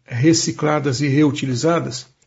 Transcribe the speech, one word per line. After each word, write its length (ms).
recicladas 960
e 80
reutilizadas, 960